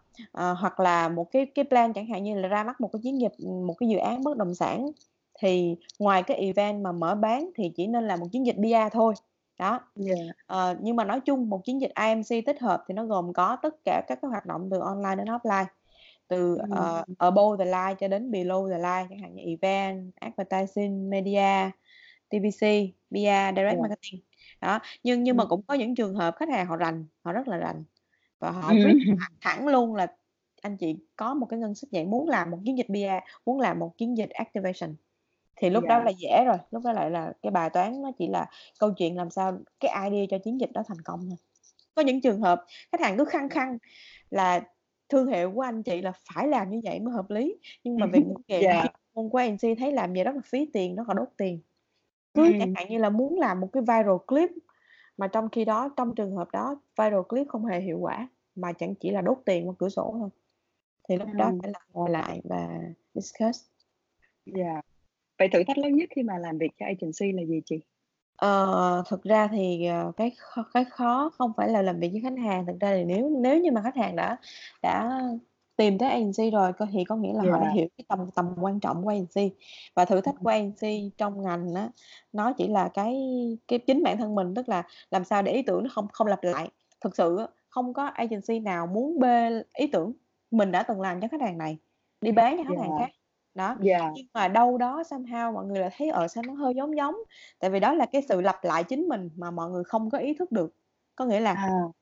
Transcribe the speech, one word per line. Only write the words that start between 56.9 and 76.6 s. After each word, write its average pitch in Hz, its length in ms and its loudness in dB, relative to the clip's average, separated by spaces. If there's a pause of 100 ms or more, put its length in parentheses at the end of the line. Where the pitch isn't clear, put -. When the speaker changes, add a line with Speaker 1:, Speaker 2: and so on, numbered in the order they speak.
Speaker 1:
viral 214 320 2
clip 277 180 -2
không 226 180 -4
hề 180 140 -2
hiệu 175 200 -4
quả, 214 280 -6 (280)
mà 180 180 -6
chẳng 185 220 -6
chỉ 180 160 -4
là 196 100 0
đốt 247 240 0
tiền 175 220 0
qua 185 100 -8
cửa 190 120 -2
sổ - 300 -4
thôi. 202 100 -6 (800)
Thì 180 80 2
lúc 202 160 -8
đó 208 180 2
Speaker 2:
Ừm. 180 100 -4
Speaker 1:
phải 202 100 -8
là 185 80 -12 (140)
ngồi 175 160 -2
lại 160 340 -4
và 170 360 -6 (340)
discuss. 220 520 -4 (800)
Speaker 2:
Dạ. 175 340 -4 (580)
Vậy 190 140 6
thử 180 160 4
thách 277 100 -2
lớn 285 180 2
nhất 330 200 2
khi 262 80 0
mà 190 140 -2
làm 165 200 -6
việc 160 200 0
cho 202 80 -8
agency 190 460 -4
là 180 160 -4
gì 160 180 -2
chị? 160 140 -6 (560)
Speaker 1:
Ờ, 185 720 4
thực 185 140 -4
ra 214 260 4
thì, 180 380 0
ờ, 170 300 -2
cái 226 140 0 (240)
kh-, 233 80 -4 (120)
cái 247 100 4
khó 254 540 0
không 240 180 0
phải 208 120 0
là 220 140 4
làm 180 180 0
việc 175 120 0
với 220 100 -4
khách 254 220 -4
hàng, 185 220 -2
thực 175 140 -6
ra 202 160 2
thì 175 80 0
nếu, 202 240 0 (120)
nếu 269 200 6
như 339 120 4
mà 214 100 2
khách 262 140 -4
hàng 190 200 -2
đã, 190 200 -2 (460)
đã 214 380 0 (560)
tìm 208 220 6
tới 247 120 2
agency 220 400 0
rồi 190 220 4